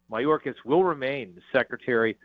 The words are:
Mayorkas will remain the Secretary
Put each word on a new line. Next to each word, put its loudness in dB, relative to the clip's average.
Mayorkas -2
will 4
remain -4
the -20
Secretary 0